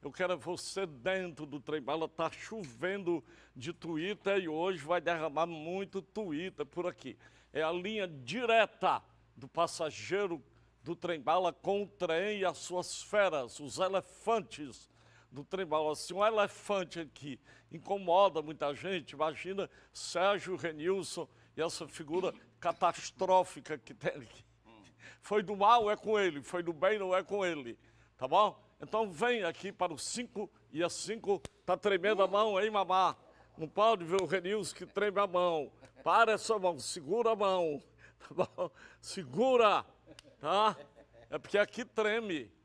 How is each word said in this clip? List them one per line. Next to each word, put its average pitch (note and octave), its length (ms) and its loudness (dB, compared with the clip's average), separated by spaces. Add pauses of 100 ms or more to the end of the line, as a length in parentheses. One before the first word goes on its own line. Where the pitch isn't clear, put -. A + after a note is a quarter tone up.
Eu C#3+ 100 -8
quero F3+ 220 0
é F3+ 40 0
você E3+ 500 -6
dentro E3 580 -4
do C#3+ 160 -10
trem D3+ 220 -4
bala. D#3 260 -2
Tá D#3+ 220 -4
chovendo F3 920 -4 (320)
de C3 200 -10
Twitter F#3 640 -2
e F#3 100 -2
hoje E3 340 -2
vai E3+ 160 2
derramar D#3+ 460 0
muito F3 560 -6
Twitter F3 640 -6
por E3+ 220 -6
aqui. C3 320 -10 (340)
É D3+ 100 0
a D#3+ 80 2
linha F#3+ 380 -4
direta F3+ 920 2 (340)
do C3 100 -16
passageiro E3 960 -2 (400)
do E3 140 -8
trem E3+ 240 -4
bala E3+ 320 4
com G3+ 300 -2
o G3+ 40 -4
trem F3+ 520 0
e F#3 80 0
as E3 100 0
suas - 460 -6
feras, D#3 580 2
os C3+ 180 -10
elefantes F#3 1080 -2 (420)
do C#3 140 -12
trem F#3 220 -4
bala. D3+ 280 2
Se - 200 -10
um G3 100 2
elefante G3+ 760 0
aqui C#3+ 400 -12 (320)
incomoda F3+ 680 2
muita D3 340 -4
gente, D#3+ 360 -6
imagina D#3+ 580 -4 (240)
Sérgio F#3 640 0
Renilson D#3+ 720 -4 (280)
e C#3+ 60 -2
essa E3 240 -4
figura E3 460 -4 (320)
catastrófica F3 1120 0
que - 160 -16
tem D3+ 180 -4
aqui. B2+ 320 -14 (800)
Foi G#3+ 220 0
do F#3+ 120 -4
mal, G#3 360 6
é G#3 60 2
com G#3+ 220 0
ele. E3 240 0
Foi F3 200 -6
do E3+ 100 -4
bem, F#3+ 260 2
não F#3 160 0
é F#3 80 2
com G3 220 -4
ele. C#3+ 340 -4 (380)
Tá B2+ 100 -6
bom? F3 320 4 (220)
Então G#3 300 -2
vem G#3+ 340 0
aqui E3+ 260 -4
para F3 220 -2
o C#3 60 -10
cinco G#3+ 520 -8 (220)
e D3+ 100 -2
a F3+ 60 2
cinco. F#3+ 540 -4 (240)
Tá F3+ 100 2
tremendo G3 460 2
a G3 40 6
mão, G3+ 320 2
hein, G#3+ 120 2
mamá? F#3 460 2 (420)
Não D#3 100 -6
pode G#3 360 4
ver F#3 180 2
o - 20 0
Renilson F#3 500 -2
que F3+ 120 -14
treme G3+ 340 0
a G3+ 60 4
mão. F3 440 0 (320)
Para G#3+ 300 6
essa G#3+ 260 0
mão, F3+ 200 0
segura F#3 540 0
a A3+ 40 2
mão. F#3 460 2 (360)
Tá D#3 280 -2
bom? F3 240 -8 (280)
Segura, G3 840 2 (540)
tá? G3 360 2 (540)
É D3+ 100 -6
porque F#3+ 200 -2
aqui G#3 260 0
treme. G#3 680 -2 (140)